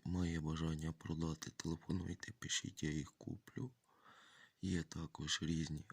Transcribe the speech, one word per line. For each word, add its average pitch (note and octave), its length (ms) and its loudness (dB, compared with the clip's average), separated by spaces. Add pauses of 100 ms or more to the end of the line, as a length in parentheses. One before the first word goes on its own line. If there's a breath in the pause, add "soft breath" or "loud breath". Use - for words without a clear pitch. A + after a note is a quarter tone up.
має E2+ 360 4
бажання D#2+ 520 2
продати, D#2+ 600 -2
телефонуйте, E2+ 800 -2
пишіть, - 520 -2
я D#2 80 4
їх D2+ 200 0
куплю. - 600 -6 (920 loud breath)
Є F#2 220 2
також D#2 580 -2
різні D#2 520 2